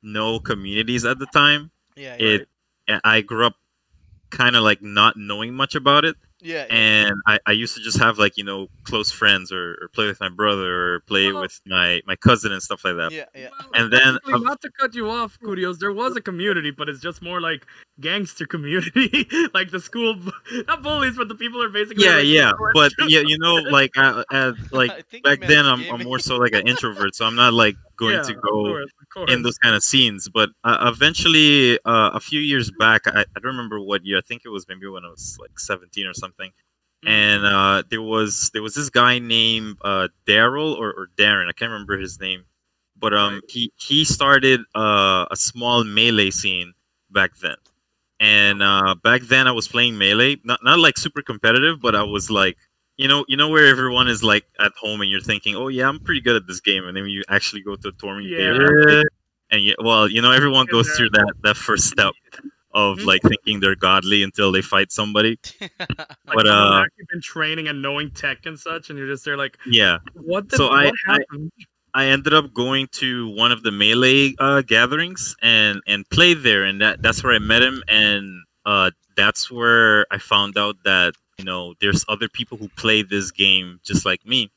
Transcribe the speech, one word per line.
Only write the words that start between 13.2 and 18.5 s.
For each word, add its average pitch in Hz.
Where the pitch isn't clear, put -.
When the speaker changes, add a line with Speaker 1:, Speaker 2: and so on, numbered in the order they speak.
Speaker 2:
yeah. 131
Speaker 3:
Well, -
Speaker 1:
And 113
then, 127
Speaker 3:
technically, 262
Speaker 1:
um, -
Speaker 3:
not 269
to 294
cut 254
you 226
off, 233
Kudios, 185
there 202
was 240
a 226
community, 180
but 147
it's 139
just 165
more 175
like 165
gangster 165
community. 185